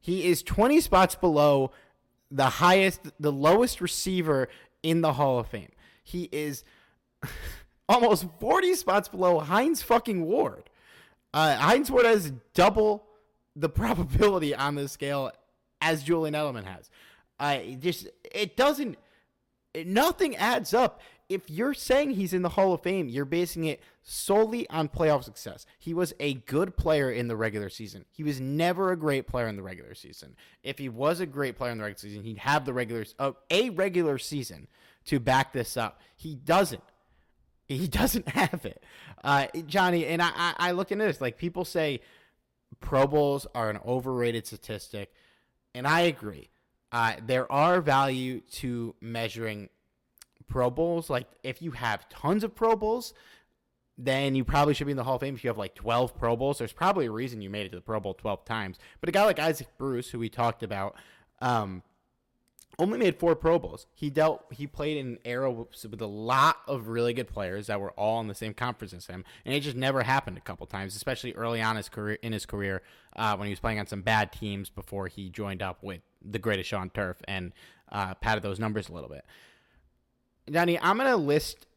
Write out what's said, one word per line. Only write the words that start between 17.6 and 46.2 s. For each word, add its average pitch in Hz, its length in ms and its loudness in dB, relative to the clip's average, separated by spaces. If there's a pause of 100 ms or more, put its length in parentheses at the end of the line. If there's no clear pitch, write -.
just, 160 260 -4 (160)
it - 320 -6
doesn't, 277 420 2 (760)
it, 165 140 -8
nothing 277 480 2
adds 226 400 0
up. 247 260 2 (260)
If 190 220 -6
you're 226 240 -2
saying 277 380 2
he's 190 220 -2
in 185 100 0
the 175 60 2
Hall 190 220 4
of 170 120 0
Fame, 180 260 0
you're 135 160 -2
basing 165 400 -2
it 151 160 -4 (220)
solely 220 680 0
on 156 200 -2
playoff 151 340 2
success. - 420 -14 (140)
He 165 140 -8
was 170 260 0
a 143 160 -2
good 156 420 -2
player 147 320 2
in 120 180 -2
the 117 80 -2
regular 104 340 -2
season. 98 420 -14
He 156 120 -12
was 143 160 -2
never 170 520 0
a 180 40 0
great 151 320 -2
player 120 200 -2
in 104 80 -6
the 98 80 -10
regular 87 320 -14
season. - 400 -20 (260)
If 135 160 -8
he 139 100 -8
was 139 320 0
a 185 60 -2
great 139 320 -4
player 123 140 -4
in 113 80 -6
the 107 40 -6
regular 104 260 -10
season, 104 140 -12
he'd 110 140 -10
have 139 280 0
the 139 80 -4
regular, 117 320 -4 (120)
uh, 135 140 -2 (180)
a 214 220 2
regular 175 480 0
season - 480 -8 (380)
to 143 140 0
back 131 320 2
this 120 260 -4
up. 110 220 -4 (160)
He 160 200 -12
doesn't. 143 480 2 (840)
He 151 220 -4
<laughs> - 0 -
doesn't 208 420 0
have 190 360 0
it. - 180 -10 (400)
Uh, 143 240 2 (180)
Johnny, 175 400 2
and 165 160 0
I, 170 140 2
I, 170 220 -2
I 180 140 0
look 180 200 -2
into 208 140 0
this. 165 160 -2
Like, 123 180 -4
people 175 260 -6
say 151 360 -2 (800)
Pro 135 260 4
Bowls 143 480 2
are 113 160 0
an 107 120 -6
overrated 123 640 -2
statistic, 104 640 -12 (600)
and 127 140 -4
I 165 140 4
agree. 110 480 -2 (440)